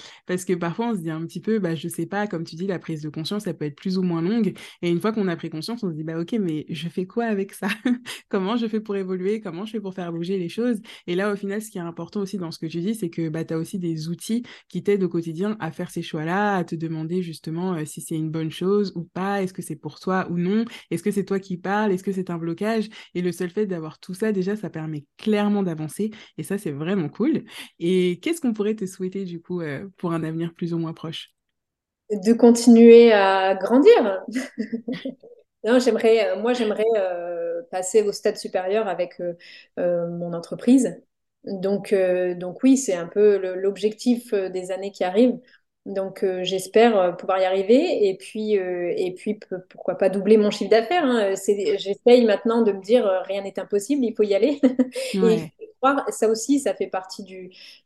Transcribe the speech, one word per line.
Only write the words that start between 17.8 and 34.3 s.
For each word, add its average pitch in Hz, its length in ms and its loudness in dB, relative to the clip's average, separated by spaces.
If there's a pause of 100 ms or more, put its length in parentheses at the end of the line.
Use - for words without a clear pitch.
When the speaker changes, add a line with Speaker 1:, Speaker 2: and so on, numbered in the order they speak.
Speaker 1:
si - 160 -12
c'est 165 140 -6
une 156 140 -2
bonne 160 200 -4
chose 196 460 0
ou 170 80 -6
pas, 196 380 -4
est-ce 185 120 -6
que 175 80 -10
c'est 156 140 -10
pour - 240 -14
toi 185 300 -2
ou 175 60 -4
non ? 196 280 0 (260)
Est-ce 170 120 -4
que 208 80 -2
c'est 196 140 0
toi 196 160 -2
qui 190 160 -8
parles ? 202 360 -2
Est-ce 185 120 -4
que 202 80 -2
c'est 185 180 -4
un 170 80 -4
blocage ? 208 500 -4 (260)
Et 180 80 -4
le 180 100 -2
seul 175 180 -6
fait 214 160 -2
d'avoir 160 340 -8
tout 185 140 -12
ça, 220 180 -2
déjà, 196 240 -2
ça 175 140 -8
permet 156 340 -8 (140)
clairement 208 440 2
d'avancer. 165 480 -4 (280)
Et 156 40 -6
ça, 190 160 -6
c'est 165 140 -8
vraiment 156 360 -2
cool. 233 360 -2 (340)
Et 180 420 0
qu'est-ce 330 200 -4
qu'on 240 120 0
pourrait 214 240 -2
te 190 100 -6
souhaiter, 185 380 -8
du 175 160 -10
coup, 180 200 -6
euh, 160 360 -8
pour 170 160 -4
un 165 120 -4
avenir 165 300 -4
plus 170 200 -6
ou 165 40 0
moins 160 160 -4
proche ? - 360 -12 (800)
Speaker 2:
De 208 220 4
continuer 233 800 12
à 190 420 4
grandir. 233 760 6
<laughs> 254 260 -8 (1120)